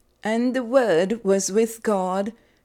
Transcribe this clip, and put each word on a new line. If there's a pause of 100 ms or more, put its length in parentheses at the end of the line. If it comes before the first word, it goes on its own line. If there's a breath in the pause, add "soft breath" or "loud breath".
(220)
and
the
Word
was
with
God, (320 soft breath)